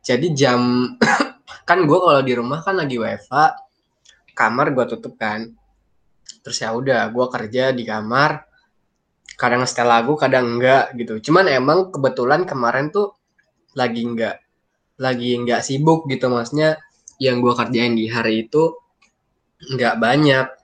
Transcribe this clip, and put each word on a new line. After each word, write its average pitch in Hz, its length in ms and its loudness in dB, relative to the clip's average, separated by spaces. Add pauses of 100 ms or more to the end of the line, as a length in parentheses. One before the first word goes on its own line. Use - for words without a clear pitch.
Jadi 135 260 0
jam, 123 640 2 (240)
<coughs> - 480 -8
kan 180 160 2
gua 160 240 4
kalau 139 160 6
di 127 160 0
rumah 139 240 -6
kan 190 160 -2
lagi 131 220 -4
W - 20 -2
F 107 300 -8
H, 151 240 2 (800)
kamar 127 400 0
gua 120 80 2
tutup 117 320 -10
kan. 110 320 -6 (960)
Terus 120 160 -10
ya 110 80 -6
udah, 117 400 -2
gua 123 240 -2
kerja 123 400 -2
di 120 80 -4
kamar. 113 640 -2 (960)
Kadang 123 240 0
setel 120 240 -2
lagu, 117 240 2
kadang 127 480 0
enggak 127 320 2
gitu. 113 240 -8
Cuman 170 320 2
emang 151 400 2
kebetulan 135 560 0
kemarin 131 480 -2
tuh 202 240 -2 (560)
lagi 120 320 -2
enggak, 113 320 -4 (640)
lagi 123 320 -2
enggak 120 320 -2
sibuk 147 400 0
gitu. 127 240 -2
Maksudnya 147 480 0 (400)
yang 127 240 0
gua 120 160 2
kerjain 117 400 0
di 110 80 0
hari 113 400 -2
itu 160 320 0 (880)
enggak 120 320 0
banyak. 131 480 4 (180)